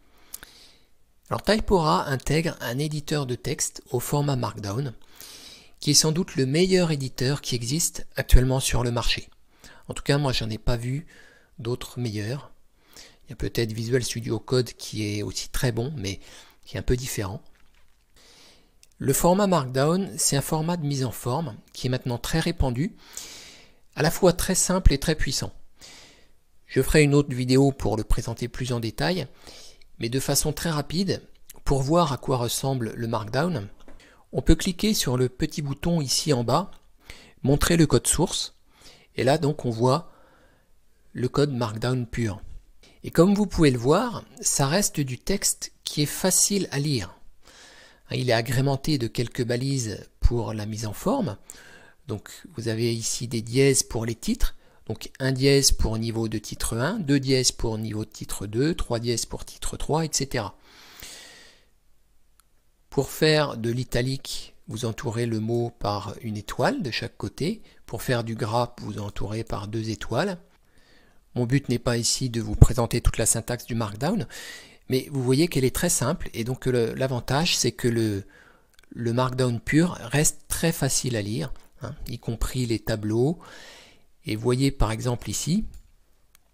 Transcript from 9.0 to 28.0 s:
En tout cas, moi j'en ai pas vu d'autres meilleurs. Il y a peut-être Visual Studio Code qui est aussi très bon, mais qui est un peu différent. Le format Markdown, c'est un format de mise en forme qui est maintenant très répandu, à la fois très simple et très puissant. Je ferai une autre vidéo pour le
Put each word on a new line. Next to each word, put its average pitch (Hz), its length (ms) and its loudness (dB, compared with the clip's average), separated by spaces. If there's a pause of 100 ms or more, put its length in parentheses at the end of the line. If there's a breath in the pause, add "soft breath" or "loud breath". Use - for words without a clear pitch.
En 160 60 -8
tout - 80 -8
cas, 143 160 4
moi 143 160 2
j'en 113 160 -2
ai 110 80 -4
pas 120 200 2
vu 131 280 -4 (540 loud breath)
d'autres 123 400 -6
meilleurs. 113 520 -4 (760 loud breath)
Il 127 60 -14
y - 0 -
a - 20 -12
peut-être 117 380 -2
Visual 117 300 0
Studio 117 360 -4
Code 127 340 0
qui - 320 -8
est 104 160 -2
aussi 104 280 -8
très - 220 2
bon, 117 240 -4
mais 98 240 -6 (460 loud breath)
qui - 120 -10
est - 20 -4
un - 20 -4
peu 127 160 2
différent. 110 460 -6 (1500 soft breath)
Le 127 160 0
format 185 320 4
Markdown, 156 720 2
c'est - 180 0
un 139 60 2
format 160 360 -2
de 147 100 -4
mise 135 180 -2
en 113 60 -2
forme 123 440 -4 (160)
qui - 140 -8
est 123 60 0
maintenant 123 260 -2
très - 220 -2
répandu, 151 560 0 (1000 loud breath)
à - 80 -4
la 151 80 4
fois 170 240 6
très 180 220 0
simple 180 380 6
et 139 40 4
très 160 160 0
puissant. - 400 -2 (1120 loud breath)
Je - 160 0
ferai 151 220 6
une 143 100 6
autre 143 220 4
vidéo 131 360 6
pour 107 260 -2
le 110 60 -2